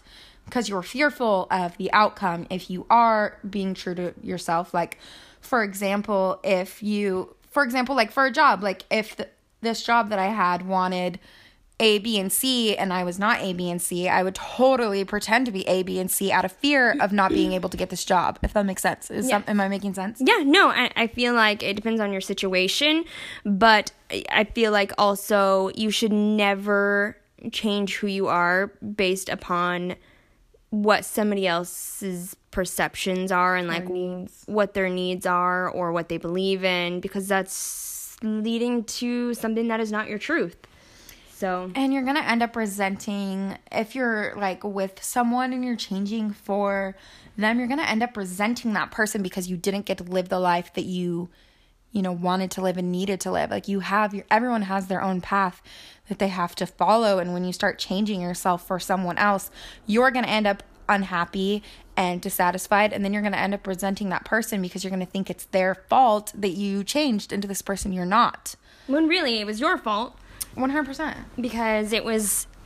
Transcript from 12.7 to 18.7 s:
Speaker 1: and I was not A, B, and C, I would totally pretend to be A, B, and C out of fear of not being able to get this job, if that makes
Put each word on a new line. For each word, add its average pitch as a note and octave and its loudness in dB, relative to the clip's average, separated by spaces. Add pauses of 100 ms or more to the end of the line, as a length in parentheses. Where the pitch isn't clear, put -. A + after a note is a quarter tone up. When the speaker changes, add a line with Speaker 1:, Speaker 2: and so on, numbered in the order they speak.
Speaker 1:
and F#3+ -2
I F3+ 0
was F3 -4
not G#3+ 2
A, F#3+ -2
B, F3+ -4
and F3 -4
C, F3+ -2
I F#3 4
would F#3+ 0
totally A#3 2
pretend G#3 0
to A#3 -4
be F#3+ -4
A, F#3 2
B, F#3 -2
and F#3 -2
C G3 0
out F#3 4
of F#3+ -4
fear C#4 4
of G#3 2
not G3 4
being F#3 2
able F#3 -2
to F3+ -6
get F3+ -4
this - -8
job, F3+ 2
if - -2
that G#3 2
makes F#3+ -2